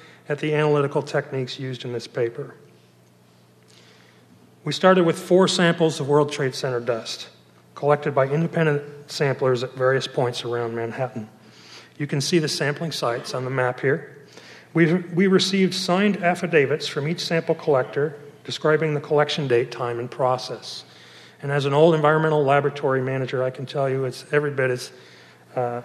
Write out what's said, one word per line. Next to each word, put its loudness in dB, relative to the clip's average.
at -2
the -2
analytical 2
techniques -4
used -8
in -8
this -6
paper. -4
We -4
started 6
with 2
four 4
samples 2
of -4
World 4
Trade -4
Center -4
dust, -6
collected 2
by 4
independent 0
samplers 0
at -6
various 2
points -2
around -4
Manhattan. -6
You -6
can -4
see 0
the 0
sampling -4
sites -4
on -6
the -6
map -2
here. -4
We, 4
we 0
received 2
signed 0
affidavits 0
from -6
each -4
sample -2
collector 0
describing 0
the -2
collection 0
date, 2
time, -6
and -8
process. -4
And -6
as 0
an 0
old 6
environmental 2
laboratory 2
manager, -2
I 0
can -10
tell -2
you -2
it's -8
every 0
bit 0
as, -6
uh, -2